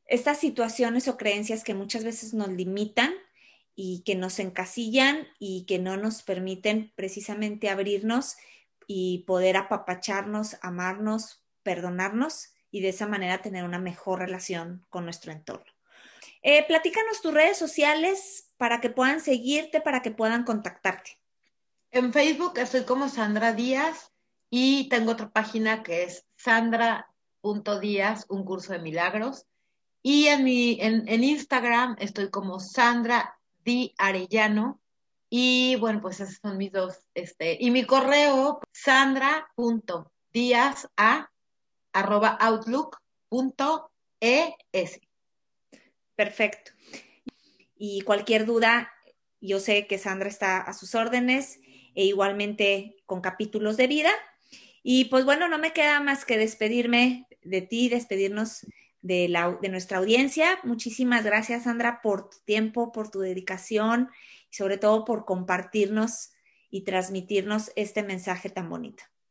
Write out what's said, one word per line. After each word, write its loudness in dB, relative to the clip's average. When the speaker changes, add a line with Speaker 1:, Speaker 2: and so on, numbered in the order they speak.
Speaker 1:
estas 0
situaciones 0
o -2
creencias -2
que -6
muchas -6
veces -8
nos -2
limitan -2
y -8
que 0
nos -4
encasillan 0
y -8
que 0
no -4
nos -4
permiten -4
precisamente -6
abrirnos -2
y -4
poder 2
apapacharnos, -4
amarnos, -6
perdonarnos -4
y -8
de 0
esa -6
manera -4
tener -8
una -6
mejor -6
relación -8
con -10
nuestro -14
entorno. -16
Eh, 6
platícanos 0
tus -2
redes 6
sociales 0
para 0
que -2
puedan 2
seguirte, 0
para 0
que -4
puedan 0
contactarte. -4
Speaker 2:
En 2
Facebook 2
estoy 0
como 0
Sandra 0
Díaz -2
y 2
tengo 2
otra -6
página -2
que -4
es -10
sandra 2
punto -4
díaz, -2
un -4
curso -8
de -6
milagros. -4
Y 4
en 6
mi, 2
en, 0
en 2
Instagram 0
estoy -6
como -6
Sandra 0
Di 0
Arellano. 0
Y 2
bueno, 0
pues -8
esos -10
son -6
mis -4
dos, -4
este, -4
y 4
mi 4
correo, 4
sandra 2
punto -2
díaz 2
a 4
arroba 2
outlook 0
punto -2
e 4
s. -4
Speaker 1:
Perfecto. -2
Y -6
cualquier 2
duda, 4
yo -2
sé 0
que -4
Sandra -6
está 0
a -10
sus -12
órdenes 0
e 4
igualmente 0
con -6
capítulos -4
de 6
vida. 2
Y 4
pues 4
bueno, 4
no 0
me -2
queda 4
más -2
que 0
despedirme 2
de -2
ti, 0
despedirnos -2
de 2
la, 0
de -4
nuestra -6
audiencia. 2
Muchísimas 0
gracias, 0
Sandra, -2
por -2
tu -20
tiempo, 0
por -8
tu -8
dedicación -2
y -16
sobre -2
todo 4
por -4
compartirnos -2
y -8
transmitirnos -2
este -4
mensaje -6
tan -8
bonito. -12